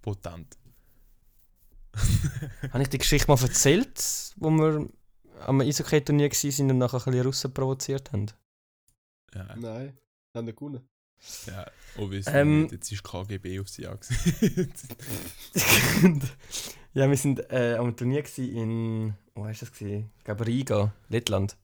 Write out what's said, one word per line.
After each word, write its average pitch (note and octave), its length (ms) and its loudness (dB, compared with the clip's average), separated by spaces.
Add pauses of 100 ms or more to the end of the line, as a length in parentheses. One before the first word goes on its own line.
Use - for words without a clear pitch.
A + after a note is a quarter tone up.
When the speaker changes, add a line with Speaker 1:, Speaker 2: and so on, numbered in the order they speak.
Speaker 1:
potent. F2 540 -10 (1400)
<laughs> - 40 -10 (760)
Speaker 2:
Habe B2+ 120 0
ich C3+ 60 -4
die C#3 80 -4
Geschichte - 280 4
mal C3+ 160 6
erzählt, C#3+ 580 4 (360)
wo D#3+ 140 0
wir D#3 380 4 (580)
am C3+ 160 2
Eishockey-Turnier D3 680 2
gsi C#3+ 220 -2
sind C3+ 200 2
und C3 60 4
nachher B2 220 2
ein A#2+ 140 -6
bisschen B2+ 140 2
Russen C3 280 -4
provoziert C3+ 580 -4
haben? G#2 140 -2 (1080)
Speaker 1:
Ja. F#2+ 220 -12
Speaker 3:
Nein, A#2 400 -10 (400)
haben A#2 100 -6
wir A2+ 60 -8
gewonnen. C3+ 340 -12 (600)
Speaker 1:
Ja, F#2 200 -12 (300)
obviously G2+ 420 -4
Speaker 2:
Ähm, D3+ 260 6
Speaker 1:
nicht. - 80 -6
Jetzt - 200 -10
ist G2+ 100 -8
K F#2 220 -8
G G2+ 140 -8
B F#2 200 -8
auf G2 120 -8
sie - 160 -12
angesehen. - 840 -2 (840)
<laughs> - 0 -
Speaker 2:
<laughs> D#3 680 6 (680)
Ja, C3+ 160 4
wir C#3 80 6
sind, C3+ 360 0
äh, A#2+ 260 2
am A#2+ 180 0
Turnier C3 260 0
gsi C3 280 -6
in, A2+ 640 -2 (200)
wo - 80 -10
war G#2+ 100 -6
das - 200 -12
gsi? G#2 340 -6 (120)
Ich - 60 -20
glaube G#2+ 220 -4
Riga, A2+ 460 2 (160)
Lettland. G2 560 -2